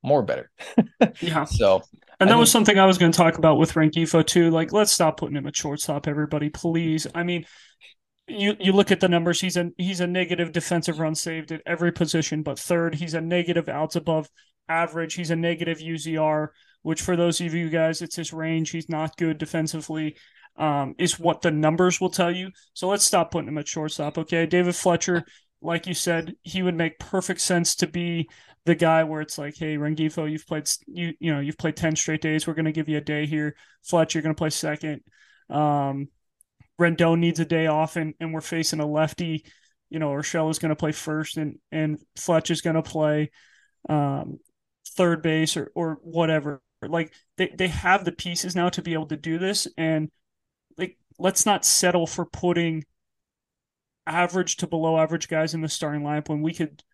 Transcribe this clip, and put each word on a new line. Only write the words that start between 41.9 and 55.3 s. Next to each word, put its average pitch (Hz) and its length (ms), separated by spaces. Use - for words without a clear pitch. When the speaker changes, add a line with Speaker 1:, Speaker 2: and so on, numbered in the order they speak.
Speaker 2:
Fletch 165 340
is 160 100
gonna 160 220
play, 151 480
um, 143 520
third 170 260
base 160 340
or, - 200
or 160 260
whatever." 160 580
Like, 160 320
they, 185 200
they 185 120
have 180 360
the 170 80
pieces 175 440
now 180 140
to 170 120
be 170 120
able 156 120
to 151 100
do 160 220
this, 196 300
and, 160 320
like, 185 220
let's 185 260
not 202 180
settle 180 420
for - 200
putting 170 580
average 175 480
to 170 100
below 160 320
average 160 300
guys 160 260